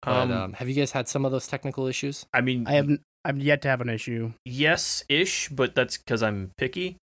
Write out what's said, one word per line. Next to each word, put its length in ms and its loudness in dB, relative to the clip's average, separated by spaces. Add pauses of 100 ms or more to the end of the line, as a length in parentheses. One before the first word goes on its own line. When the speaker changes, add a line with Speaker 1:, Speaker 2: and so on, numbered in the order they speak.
Speaker 1:
But, 80 -2
Speaker 2:
Um, 220 2
Speaker 1:
um, 220 -2
have 140 -6
you 60 -2
guys 180 0
had 160 -2
some 160 0
of 80 2
those 140 -2
technical 400 -4
issues? 480 -6
Speaker 2:
I 60 4
mean, 260 0
Speaker 3:
I 60 0
haven't, 300 4 (220)
I've 140 0
yet 240 4
to 60 0
have 120 2
an 80 -2
issue. 440 -4 (120)
Speaker 2:
yes-ish, 1040 0
but 260 0
that's 200 2
'cause 280 0
I'm 340 0
picky. 460 -4